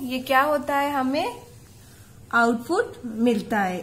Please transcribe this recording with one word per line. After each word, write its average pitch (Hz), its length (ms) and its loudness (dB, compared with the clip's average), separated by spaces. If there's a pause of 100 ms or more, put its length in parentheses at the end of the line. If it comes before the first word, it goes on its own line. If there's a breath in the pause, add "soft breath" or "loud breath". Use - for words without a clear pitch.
ये 254 180 -6
क्या 262 220 2
होता 294 340 0
है, 285 160 0
हमें 285 480 -2 (920 loud breath)
आउटपुट 240 680 0
मिलता 220 560 0
है। 180 220 -2